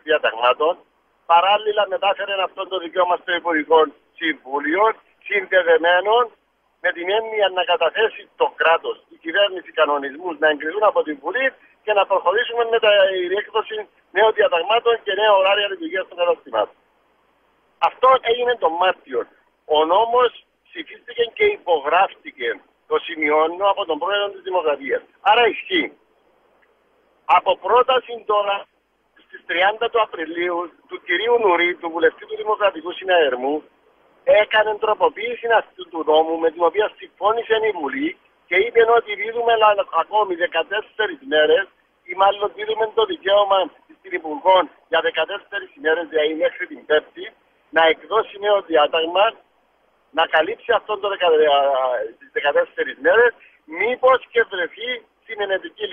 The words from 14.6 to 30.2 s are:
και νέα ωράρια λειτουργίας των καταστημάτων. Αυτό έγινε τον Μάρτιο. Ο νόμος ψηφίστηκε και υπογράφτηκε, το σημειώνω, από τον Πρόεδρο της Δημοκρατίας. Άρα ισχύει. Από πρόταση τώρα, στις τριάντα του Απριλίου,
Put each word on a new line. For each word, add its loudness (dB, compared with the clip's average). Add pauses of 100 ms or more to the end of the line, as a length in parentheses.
και -4
νέα 4
ωράρια 2
λειτουργίας -8
των -16
καταστημάτων. -2 (1120)
Αυτό 0 (220)
έγινε 0 (100)
τον 2 (100)
Μάρτιο. -2 (540)
Ο 4 (140)
νόμος 2 (360)
ψηφίστηκε -10 (140)
και 2 (120)
υπογράφτηκε, -2 (400)
το 0 (100)
σημειώνω, -2
από -4
τον -2
Πρόεδρο -2
της -20
Δημοκρατίας. -2 (280)
Άρα 6 (100)
ισχύει. -4 (1500)
Από 0 (140)
πρόταση 2 (180)
τώρα, 0 (720)
στις -20 (100)
τριάντα 0
του 0
Απριλίου, -6 (300)